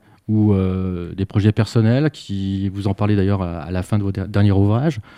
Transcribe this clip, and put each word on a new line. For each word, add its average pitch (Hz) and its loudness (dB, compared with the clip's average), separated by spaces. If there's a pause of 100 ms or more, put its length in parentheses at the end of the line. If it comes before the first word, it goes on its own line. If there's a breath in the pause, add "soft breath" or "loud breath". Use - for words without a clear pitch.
(280 soft breath)
ou, 107 4
euh, 92 -2
des 95 -2
projets 104 2
personnels 117 2
qui, 98 -4
vous 98 -6
en 98 0
parlez 104 0
d'ailleurs 98 2
à, 85 -6
à 78 -10
la 92 -2
fin 107 -2
de 104 0
votre 98 -4
der-, 95 -6
dernier 101 2
ouvrage, 107 2 (180 loud breath)